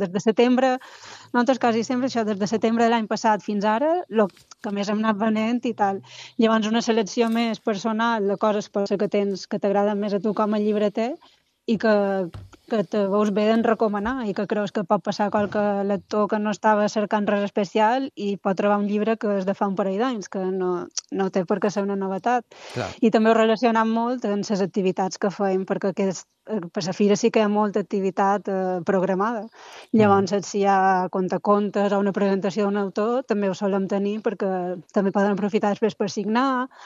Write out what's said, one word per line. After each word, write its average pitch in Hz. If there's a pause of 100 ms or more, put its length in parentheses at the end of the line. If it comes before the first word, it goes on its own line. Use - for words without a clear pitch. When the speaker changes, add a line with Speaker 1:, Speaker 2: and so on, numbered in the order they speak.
Speaker 1:
des 180
de 202
setembre. 247 (640)
Nosaltres 240
quasi 226
sempre 254
això, 233
des 202
de 208
setembre 233
de 233
l'any 226
passat 214
fins 208
ara, 269 (160)
lo 214 (400)
que 208
més 202
hem 214
anat 208
venent 220
i 220
tal. 196 (400)
Llavors, 220
una 226
selecció 226
més 226
personal 220
de 196
coses 214
potser 202
que 202
tens, 202
que -
t'agraden 202
més 202
a 180
tu 214
com 214
a 208
llibreter, 208 (540)
i 220
que, 226 (800)
que 214
te 214 (100)
veus 208
bé 208
d'en 226
recomanar 220
i 196
que 208
creus 208
que 214
pot 208
passar 208
qualque 208 (260)
lector 202
que 220
no 208
estava 214
cercant 208
res 202
especial 220
i 202
pot 196
trobar 202
un 202
llibre 208
que 202
és 185
de 196
fa 214
un 196
parell 190
d'anys, 226
que 190
no, 185 (400)
no 190
té 190
per 208
què 196
ser 202
una 196
novetat. 196 (300)
Speaker 2:
Clar. 101 (100)
Speaker 1:
I 226
també 220
ho 226
relacionam 226
molt 233
amb 202
les 196
activitats 185
que 196
fem, 190
perquè 196
aquest, 190 (260)
eh, 214 (100)
per 175
la 180
fira 208
sí 233
que 226
hi 208
ha -
molta 208
activitat, 196
eh, 185
programada. 196
Speaker 2:
Mm. -
Speaker 1:
Llavors, 196 (100)
si 202
hi 202
ha 190
contacontes 202
o -
una 196
presentació 196
d'un 202
autor, 214
també 208
ho 180
solem 196
tenir 202
perquè 202 (420)
també 196
poden 202
aprofitar 202
després 202
per 202
signar 247 (180)